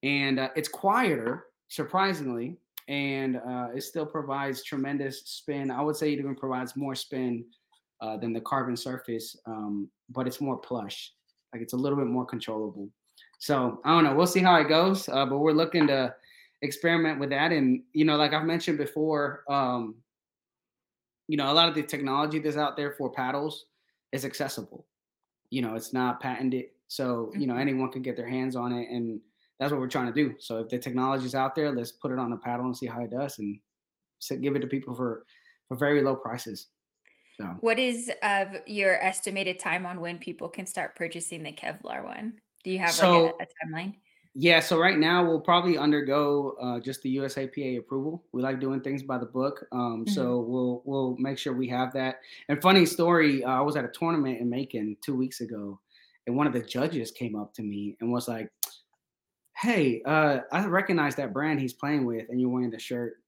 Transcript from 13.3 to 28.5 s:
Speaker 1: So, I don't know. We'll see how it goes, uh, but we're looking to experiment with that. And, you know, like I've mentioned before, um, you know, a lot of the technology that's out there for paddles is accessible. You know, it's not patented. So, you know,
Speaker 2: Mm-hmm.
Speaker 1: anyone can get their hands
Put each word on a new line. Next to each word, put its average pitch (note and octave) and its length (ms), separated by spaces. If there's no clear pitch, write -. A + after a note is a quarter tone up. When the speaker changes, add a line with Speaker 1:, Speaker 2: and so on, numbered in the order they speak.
Speaker 1:
So, B2+ 460
I D3 60
don't E3 140
know. C#3 100
We'll E3+ 120
see F#3 140
how F3+ 160
it D3 120
goes, F#3 420
uh, C3+ 160
but C#3 120
we're D#3 140
looking D#3+ 360
to C3 260
experiment D#3+ 580
with C#3 100
that. D3+ 220
And, C3 300
you D3+ 120
know, D#3 120
like D3+ 160
I've D#3 120
mentioned E3 340
before, D3 720
um, B2 460
you D#3 100
know, C#3 140
a D3 40
lot E3+ 140
of D3+ 60
the D3+ 80
technology D3 560
that's D3 180
out D3 200
there D3 160
for C3 180
paddles C#3 560
is C3+ 120
accessible. - 600
You B2+ 120
know, A2 120
it's A2+ 180
not B2+ 280
patented. B2+ 460
So, A#2+ 460
you C#3+ 120
know, B2 80
Speaker 2:
Mm-hmm. B2 80
Speaker 1:
anyone C3 300
can C3 100
get B2+ 140
their A#2 120
hands B2+ 280